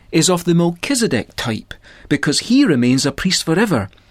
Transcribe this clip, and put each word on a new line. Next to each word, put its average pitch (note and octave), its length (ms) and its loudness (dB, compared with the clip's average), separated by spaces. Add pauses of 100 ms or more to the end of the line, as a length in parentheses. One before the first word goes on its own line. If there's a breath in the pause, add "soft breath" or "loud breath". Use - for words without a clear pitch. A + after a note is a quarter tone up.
(100)
is D#3+ 200 2
of F3 140 0
the E3+ 100 2
Melchizedek F3 800 -2
type, - 380 -8 (340 loud breath)
because C#3+ 320 -2
he C4+ 240 2
remains C3 400 2
a C3+ 80 -2
priest - 320 -4
forever, E3 460 0 (200 soft breath)